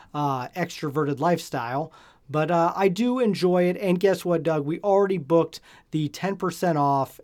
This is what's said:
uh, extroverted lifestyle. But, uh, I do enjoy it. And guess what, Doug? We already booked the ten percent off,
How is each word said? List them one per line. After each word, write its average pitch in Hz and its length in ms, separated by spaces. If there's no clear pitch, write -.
uh, 139 360
extroverted 151 680
lifestyle. 151 720
But, 151 200
uh, 170 240
I 196 140
do 240 320
enjoy 180 440
it. 180 120
And 180 240
guess 190 240
what, 170 200
Doug? 151 220
We 160 140
already 196 380
booked 160 420
the 156 160
ten 190 300
percent 175 400
off, 139 460